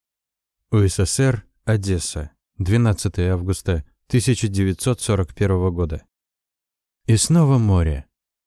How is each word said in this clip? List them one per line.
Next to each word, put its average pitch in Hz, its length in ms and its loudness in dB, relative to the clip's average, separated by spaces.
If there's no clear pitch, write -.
У 113 60 2
С 98 220 2
С 95 200 -2
Р, 131 260 0
Одесса. 98 680 -4
Двенадцатое 98 760 0
августа 90 500 -4
тысяча 117 400 0
девятьсот 98 540 -2
сорок 95 340 -2
первого 92 340 0
года. 85 360 -4
И 110 120 2
снова 151 400 4
море. 85 480 2